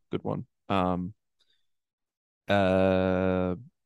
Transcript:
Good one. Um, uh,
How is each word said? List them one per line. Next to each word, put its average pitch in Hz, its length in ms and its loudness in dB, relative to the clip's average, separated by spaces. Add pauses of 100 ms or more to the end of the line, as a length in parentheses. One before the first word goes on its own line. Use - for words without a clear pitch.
(120)
Good - 120 -6
one. 104 220 -6 (240)
Um, 90 440 -2 (1300)
uh, 92 1080 2 (300)